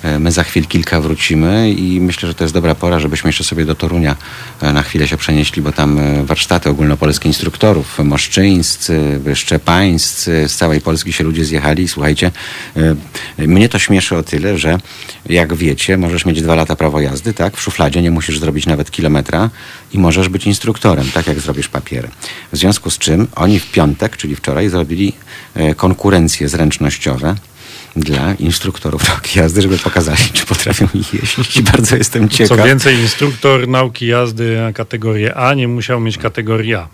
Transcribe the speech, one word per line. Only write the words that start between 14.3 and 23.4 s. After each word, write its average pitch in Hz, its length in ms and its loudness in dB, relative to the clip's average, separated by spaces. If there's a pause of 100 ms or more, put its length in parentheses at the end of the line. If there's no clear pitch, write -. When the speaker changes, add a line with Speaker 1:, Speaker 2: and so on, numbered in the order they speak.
Speaker 1:
że 80 200 0 (480)
jak 82 300 0
wiecie, 82 420 0
możesz 87 280 0
mieć 80 160 2
dwa 80 140 2
lata 80 200 0
prawo 76 260 0
jazdy, 71 320 -2
tak? 98 240 -2
W - 40 -10
szufladzie 85 400 0
nie 85 100 2
musisz 76 280 -2
zrobić 76 260 -2
nawet 76 260 -2
kilometra 80 580 0 (440)
i 98 60 0
możesz 90 300 2
być 90 180 -2
instruktorem, 92 680 0
tak 82 140 0
jak 73 120 -2
zrobisz 71 280 -4
papiery. 62 420 -8 (440)
W 73 40 -4
związku 90 320 0
z - 80 -4
czym 87 380 2
oni 95 240 2